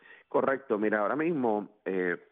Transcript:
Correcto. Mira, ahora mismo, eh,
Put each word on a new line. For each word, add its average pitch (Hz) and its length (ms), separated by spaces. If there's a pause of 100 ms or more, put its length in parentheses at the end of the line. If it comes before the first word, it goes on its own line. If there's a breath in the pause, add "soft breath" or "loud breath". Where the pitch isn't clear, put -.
(280 loud breath)
Correcto. 131 500
Mira, 107 220
ahora 104 160
mismo, 127 540 (160)
eh, 90 320 (140)